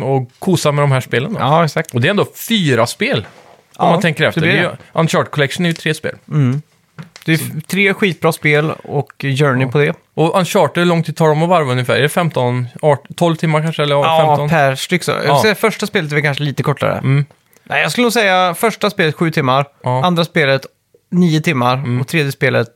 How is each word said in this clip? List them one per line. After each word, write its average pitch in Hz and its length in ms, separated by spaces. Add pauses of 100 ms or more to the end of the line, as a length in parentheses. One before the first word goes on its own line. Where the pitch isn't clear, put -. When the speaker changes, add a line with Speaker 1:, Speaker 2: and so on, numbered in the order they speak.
Speaker 1:
och 131 380
kosa 160 340
med 143 100
de 143 100
här 131 80
spelen 127 340
då. - 60
Speaker 2:
Ja, 151 240
exakt. 160 300
Speaker 1:
Och 123 60
det 139 80
är - 20
ändå 196 160 (220)
fyra 143 380
spel, 208 320 (580)
om - 100
Speaker 2:
Ja, 170 60
Speaker 1:
man 170 100
tänker 156 220
efter. 120 160
Speaker 2:
det 160 60
blir 170 100
Speaker 1:
Det 165 40
är - 100
Speaker 2:
det. - 60 (180)
Speaker 1:
ju, 160 60
Uncharted 160 300
Collection 143 360
är 170 40
ju 165 40
tre 160 200
spel. - 200 (140)
Speaker 2:
Mm. 139 340 (600)
Det 160 80
är 160 40
f-, 127 300
tre 196 280
skitbra 165 380
spel 151 380
och - 500
Journey 135 460
Speaker 1:
Ja. 127 60
Speaker 2:
på 151 60
det. 156 160 (200)
Speaker 1:
Och 160 240
Uncharted, 180 440
hur 175 60
lång 165 140
tid 160 140
tar 160 120
de 151 140
att 175 60
varva 156 240
ungefär? 123 240
Är 117 60
det 147 60
femton, 123 580 (160)
arton, - 340
tolv 170 200
timmar 156 260
kanske? 160 200
Eller 147 140
Speaker 2:
Ja, 160 300
Speaker 1:
femton? 147 220
Speaker 2:
per 143 260
styck 170 280
så. - 80
Jag 107 80
vill 110 100
Speaker 1:
Ja. 143 140
Speaker 2:
säga 214 120
första - 320
spelet 170 240
är 147 40
väl 147 100
kanske 147 200
lite 139 180
kortare. 131 360
Speaker 1:
Mm. 139 260 (400)
Speaker 2:
Nej, 143 180
jag 160 100
skulle 247 120
nog 226 80
säga 185 420
första 208 360
spelet 160 240
sju 170 160
timmar, 139 360 (160)
Speaker 1:
Ja. 127 220
Speaker 2:
andra 175 200
spelet 135 420 (440)
nio 170 300
timmar 127 340
Speaker 1:
Mm. 127 260
Speaker 2:
och 127 80
tredje 143 240
spelet 120 440